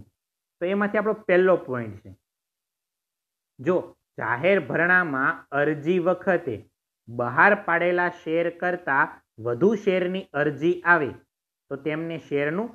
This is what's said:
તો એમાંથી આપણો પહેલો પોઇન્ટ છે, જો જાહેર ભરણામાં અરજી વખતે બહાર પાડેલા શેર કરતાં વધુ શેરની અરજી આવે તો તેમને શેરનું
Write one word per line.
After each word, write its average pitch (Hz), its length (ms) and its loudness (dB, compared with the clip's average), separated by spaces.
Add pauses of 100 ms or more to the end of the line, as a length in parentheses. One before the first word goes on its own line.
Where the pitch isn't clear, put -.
(600)
તો - 40 -4
એમાંથી 202 360 0
આપણો 208 120 0 (120)
પહેલો 185 320 4
પોઇન્ટ 117 440 -8
છે, 95 100 -20 (1500)
જો 160 160 0 (420)
જાહેર 131 440 0
ભરણામાં 156 800 0 (120)
અરજી 151 500 0
વખતે 175 540 -2 (520)
બહાર 120 440 2 (120)
પાડેલા 175 520 0
શેર 165 300 -2 (100)
કરતાં 165 580 0 (260)
વધુ 120 380 2
શેરની 185 560 -2
અરજી 147 400 0 (120)
આવે 165 240 4 (640)
તો 139 60 -8
તેમને 156 440 -6
શેરનું 151 540 -2